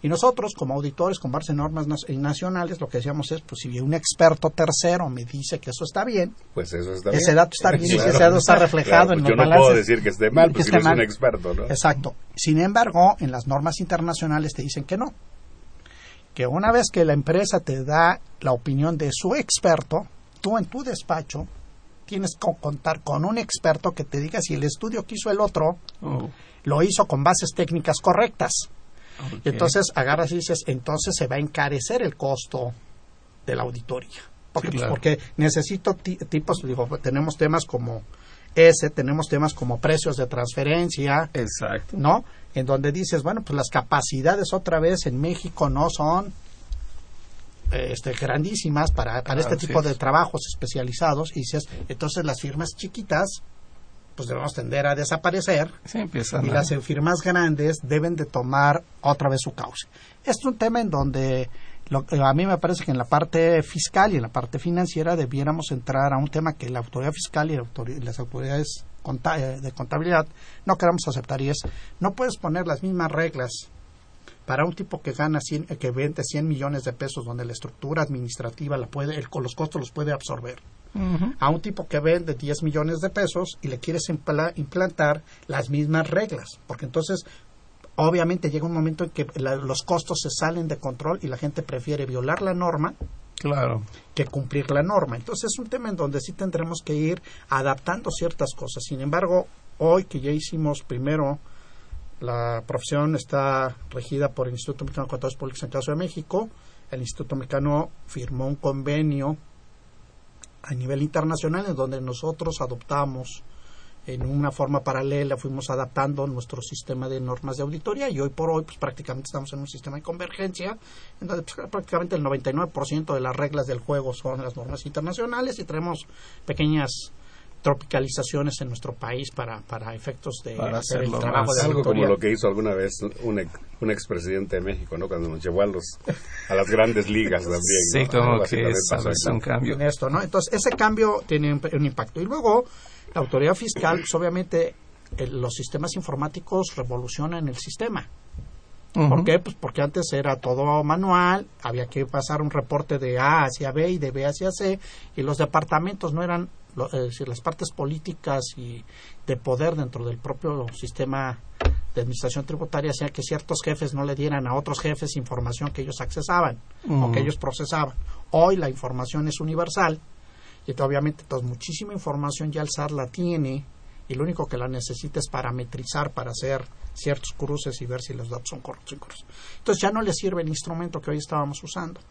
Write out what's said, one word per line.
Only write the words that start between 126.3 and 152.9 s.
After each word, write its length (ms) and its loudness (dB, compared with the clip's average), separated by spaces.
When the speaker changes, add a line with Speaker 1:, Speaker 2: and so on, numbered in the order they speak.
Speaker 1:
pequeñas 680 0
tropicalizaciones 1000 -2
en 60 -6
nuestro 260 -8
país 360 -8
para, 300 -8
para 340 -10
efectos 500 -10
de 120 -8
Speaker 3:
Para 220 -2
Speaker 1:
hacer 200 -2
el 100 0
Speaker 3:
hacerlo 100 -2
Speaker 1:
trabajo 300 2
Speaker 3:
más 80 4
Speaker 1:
de 60 4
Speaker 2:
Algo 200 4
como 80 4
Speaker 1:
auditoría. 180 6
Speaker 2:
lo 100 6
que 140 4
hizo 160 2
alguna 260 2
vez 260 0
un 180 0
ex-, 120 -8
un 100 0
expresidente 640 -2
de 60 0
México, 340 -4
¿no? 120 -4
Cuando 200 -4
nos 140 -6
llevó 200 0
a 40 4
los, 180 -4
a 60 0
las 140 6
grandes 420 4
ligas 320 2
también, 180 0
¿no? 60 4
Speaker 3:
Sí, 60 2
como 260 4
Speaker 2:
Algo 120 4
así 120 0
Speaker 3:
que 60 2
Speaker 2:
también 160 2
Speaker 3:
es, 120 0
Speaker 2:
pasó 200 0
Speaker 3:
es 160 0
Speaker 2:
aquí. 80 2
Speaker 3:
un 60 0
cambio. 340 0
Speaker 1:
En 80 -2
esto, 260 0
¿no? 140 0
Entonces, 320 0
ese 220 2
cambio 500 4
tiene 260 2
un, 80 0
un 120 2
impacto. 360 -4
Y 40 -2
luego, 400 4
la 80 -2
autoridad 340 4
fiscal, 440 0
pues, 160 -4
obviamente, 600 0
el, 240 -4
los 140 -2
sistemas 420 -6
informáticos 800 -2
revolucionan 720 -4
el 80 -6
sistema. 500 -6
Speaker 3:
Ujú. 140 4
Speaker 1:
¿Por 160 6
qué? 140 6
Pues 200 -4
porque 240 -4
antes 300 -2
era 240 0
todo 460 2
manual, 640 4
había 240 -2
que 200 -2
pasar 340 -2
un 100 0
reporte 480 -2